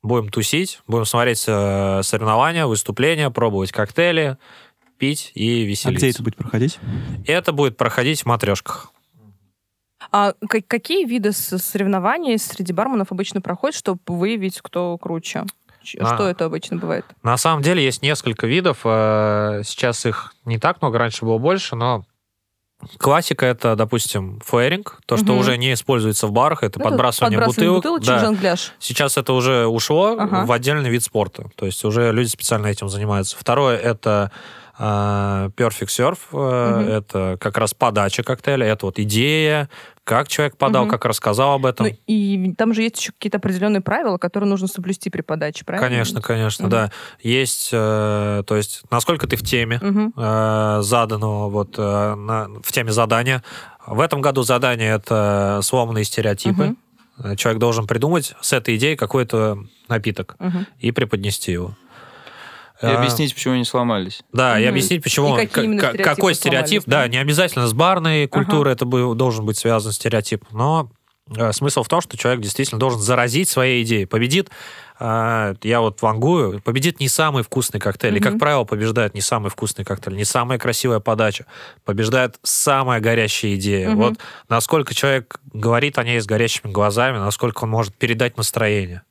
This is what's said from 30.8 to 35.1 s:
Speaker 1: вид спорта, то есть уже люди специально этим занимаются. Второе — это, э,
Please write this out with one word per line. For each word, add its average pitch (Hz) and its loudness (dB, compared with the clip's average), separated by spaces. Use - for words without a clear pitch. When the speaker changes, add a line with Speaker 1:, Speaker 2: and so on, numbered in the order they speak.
Speaker 1:
вид 117 0
спорта, - -4
то 101 -6
есть - -6
уже 113 2
люди 117 2
специально 107 -2
этим 101 -2
занимаются. 101 -2
Второе — 123 2
это, 107 0
э, 101 0